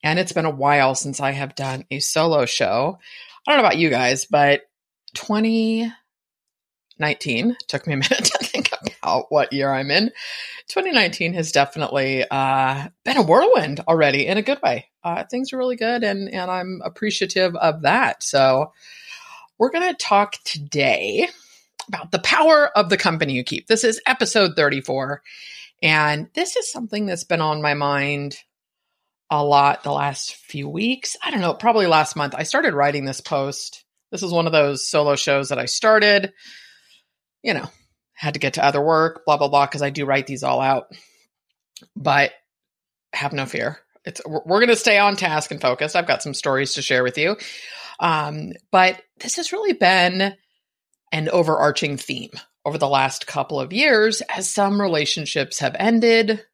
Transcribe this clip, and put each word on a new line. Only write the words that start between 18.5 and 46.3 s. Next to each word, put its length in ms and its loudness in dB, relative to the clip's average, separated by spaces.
we're 120 2
gonna 240 -2
talk 500 0
today 840 -2
about 220 -10
the 100 -2
power 540 4
of 140 4
the 80 2
company 380 0
you 100 -4
keep. 220 -8
This 180 0
is 220 0
episode 500 2
thirty-four, 680 -2
and 520 2
this 220 -2
is 160 -4
something 320 -6
that's 200 -4
been 180 0
on 180 0
my 140 2
mind 640 -2
a 120 2
lot 400 4
the 80 -4
last 420 -4
few 340 -12
weeks. 540 -4
I 80 -6
don't 100 -2
know, 140 0
probably 320 2
last 300 2
month. 200 -4
I 60 -6
started 320 0
writing 300 0
this 160 -8
post. 640 -6
This 140 -8
is 80 -4
one 140 2
of 60 -2
those 360 2
solo 260 2
shows 360 0
that 80 -2
I 80 -4
started, 640 4
you 120 0
know, 140 -6
had 220 -4
to 60 -6
get 140 -2
to 100 0
other 180 4
work, 420 2
blah, 120 4
blah, 100 2
blah, 220 4
'cause 140 -6
I 80 -2
do 140 -6
write 220 0
these 160 -10
all 180 0
out. 280 0
But 380 0
have 200 -6
no 140 -4
fear. 320 -6
It's, 220 -14
we're, 180 -6
we're 160 2
gonna 140 2
stay 240 2
on 160 4
task 380 -2
and 80 -10
focused. 340 -2
I've 140 0
got 160 0
some 100 -8